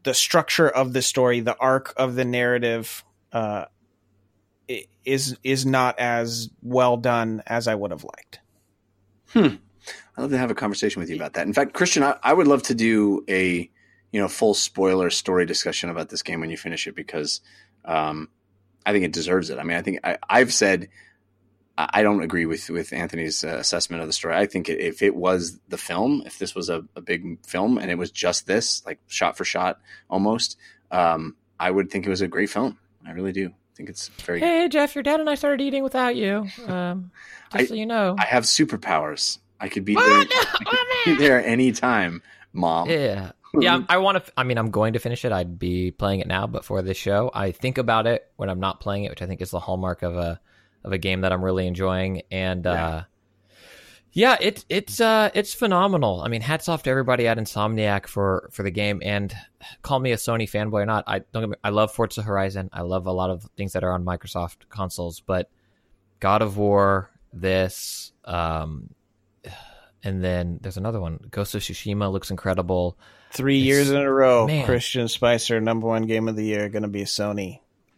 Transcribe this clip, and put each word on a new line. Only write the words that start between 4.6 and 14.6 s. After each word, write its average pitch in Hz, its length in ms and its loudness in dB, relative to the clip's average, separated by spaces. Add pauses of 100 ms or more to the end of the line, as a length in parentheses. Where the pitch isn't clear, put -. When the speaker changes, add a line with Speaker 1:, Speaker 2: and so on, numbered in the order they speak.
Speaker 1:
i-, 120 140 -8 (220)
is, 135 360 -2
is 135 240 0
not 131 320 2
as 117 520 -2 (120)
well 123 360 4
done 117 480 0
as 117 200 -2
I 110 80 2
would 101 180 -4
have 78 120 -10
liked. - 360 -20 (880)
Speaker 2:
Hmm. 156 260 4 (600)
I'd 127 60 -8
love 135 80 -2
to 135 80 2
have 127 120 0
a 107 40 -2
conversation 101 460 -2
with 82 100 -6
you 82 60 -6
about 76 180 -8
that. 82 120 -2
In 104 60 0
fact, 135 220 0
Christian, 175 280 2
I, 139 200 2
I 123 100 4
would 165 160 6
love 139 160 6
to 135 100 0
do 110 540 4
a, 92 420 0 (420)
you 110 80 0
know, 95 80 2
full 107 260 2
spoiler 92 560 2